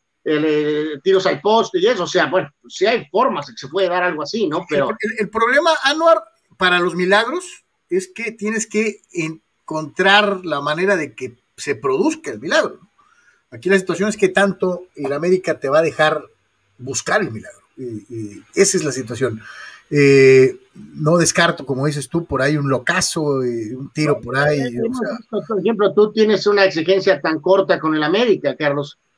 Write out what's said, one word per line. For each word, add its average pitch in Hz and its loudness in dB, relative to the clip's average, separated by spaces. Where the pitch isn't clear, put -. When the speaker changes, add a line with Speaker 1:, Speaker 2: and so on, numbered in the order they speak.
Speaker 1:
eh, 151 0
tiros 190 2
al 147 -2
poste 208 2
y 180 2
eso, 220 0
o 160 -4
sea, 165 0
bueno, 147 -2
sí - -4
hay 220 0
formas 202 0
de 120 -20
que - -18
se 139 -14
puede 180 -2
dar 180 -2
algo 160 -2
así, 208 -4
¿no? 170 -4
Pero 139 0
Speaker 2:
El, - -8
el, 220 -6
el 196 -6
problema, 254 2
Anuar, 320 2
para 180 2
los 175 -2
milagros 208 0
es 185 -4
que 226 -8
tienes 214 -4
que 214 -2
encontrar 180 -2
la 147 -4
manera 170 0
de 143 -6
que 127 -12
se 143 -6
produzca 143 -2
el 107 -12
milagro. 226 -2
Aquí 131 -4
la 196 4
situación 185 -2
es 202 -6
que 185 2
tanto 185 0
el 139 -6
América 175 0
te 135 -4
va 151 4
a 165 6
dejar 151 0
buscar 135 -4
el 143 -4
milagro, - -16
y, 131 -12
y 104 -12
esa 196 4
es 160 -2
la 139 -2
situación. 117 -6
Eh, 135 8
no 147 0
descarto, 170 2
como 135 -2
dices 143 -4
tú, 170 -4
por 131 -2
ahí 147 2
un 143 -2
locazo, 143 -2
eh, 117 -4
un 135 -12
tiro 151 0
por 123 -8
ahí, 147 2
Speaker 1:
Hemos 131 -4
Speaker 2:
o - -8
sea. 208 -6
Speaker 1:
visto, 220 -8
por 208 -4
ejemplo, 202 0
tú 208 4
tienes 214 2
una 202 4
exigencia 185 2
tan 160 -2
corta 185 2
con 156 -2
el 156 0
América, 160 0
Carlos. 143 -4